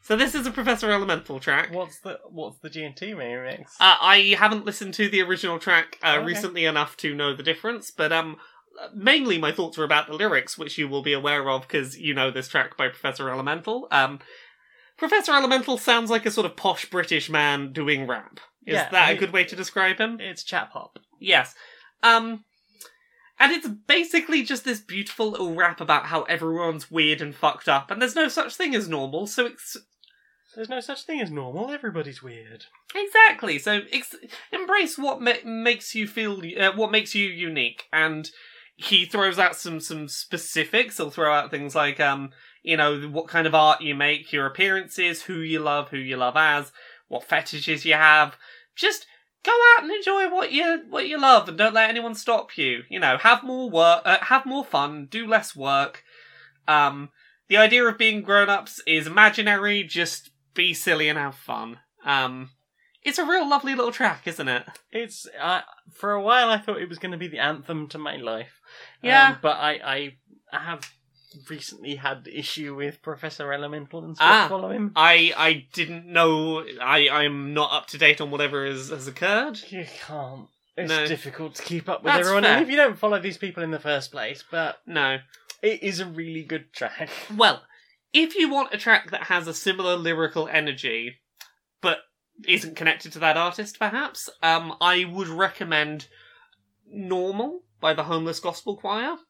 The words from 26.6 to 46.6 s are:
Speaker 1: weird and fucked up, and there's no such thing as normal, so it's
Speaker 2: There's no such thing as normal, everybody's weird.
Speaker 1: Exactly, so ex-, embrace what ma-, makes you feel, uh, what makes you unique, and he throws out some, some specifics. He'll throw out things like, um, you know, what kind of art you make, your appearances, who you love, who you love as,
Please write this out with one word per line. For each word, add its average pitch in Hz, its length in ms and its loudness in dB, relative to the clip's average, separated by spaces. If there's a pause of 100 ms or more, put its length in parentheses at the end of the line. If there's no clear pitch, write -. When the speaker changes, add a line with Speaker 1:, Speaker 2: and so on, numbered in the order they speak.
Speaker 1:
weird 151 300 0
and 147 120 -8
fucked - 360 -2
up, 139 200 2
and 202 120 -4
there's 247 140 0
no 311 120 2
such 247 280 -4
thing 302 200 -2
as 202 140 -2
normal, 151 380 -4
so 247 180 0
it's - 320 -12 (800)
Speaker 2:
There's 220 140 -12
no 254 120 -8
such 269 240 -12
thing 302 140 -6
as 190 120 -6
normal, 147 400 -8
everybody's 165 500 -8
weird. 117 440 -20 (280)
Speaker 1:
Exactly, 403 640 4
so 208 240 -2 (100)
ex-, 254 240 -8 (360)
embrace 370 480 0
what 269 220 -4
ma-, 240 240 0
makes 226 500 -2
you 214 120 -4
feel, 208 340 -4 (180)
uh, 190 140 4
what 214 180 -2
makes 214 240 0
you 202 120 0
unique, 160 640 -4
and 156 380 0 (460)
he 180 300 2
throws 190 340 0
out 180 160 4
some, 165 240 -8
some 156 280 -10
specifics. 175 880 -4
He'll 151 120 -6
throw 151 240 2
out 147 160 0
things 143 240 -8
like, 143 260 0
um, 139 320 0 (320)
you 165 140 0
know, 147 240 2
what 151 260 -6
kind 165 200 0
of 156 80 2
art 156 260 6
you 147 140 -4
make, 147 360 0
your 143 140 -2
appearances, 185 760 -2
who 185 160 -8
you 160 200 -4
love, 147 300 -2
who 139 80 -8
you 131 200 -6
love 127 180 0
as, 147 360 2 (360)